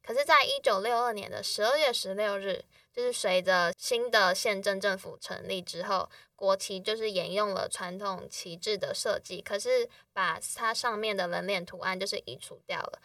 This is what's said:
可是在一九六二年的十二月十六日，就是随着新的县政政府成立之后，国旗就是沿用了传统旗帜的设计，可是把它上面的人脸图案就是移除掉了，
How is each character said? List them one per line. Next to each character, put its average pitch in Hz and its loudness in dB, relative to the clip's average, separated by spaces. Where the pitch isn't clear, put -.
可 - -8
是 523 2
在 571 8
一 554 0
九 202 4
六 233 2
二 240 2
年 202 -6
的 - -6
十 - -2
二 254 4
月 277 4
十 190 -4
六 202 0
日， 196 -4
就 240 -6
是 247 0
随 185 2
着 180 4
新 240 0
的 190 6
县 196 0
政 196 0
政 196 2
府 - -14
成 - -10
立 190 -4
之 170 -8
后， 196 0
国 196 2
旗 190 -6
就 208 -2
是 220 -2
沿 175 -2
用 202 0
了 - -2
传 185 -6
统 196 -6
旗 175 -10
帜 208 -2
的 143 -4
设 208 0
计， - -10
可 202 -4
是 240 2
把 175 0
它 226 0
上 233 -2
面 214 0
的 185 0
人 175 -4
脸 185 -2
图 175 -14
案 185 -2
就 190 -2
是 - -4
移 120 -12
除 - -16
掉 175 -4
了， - -8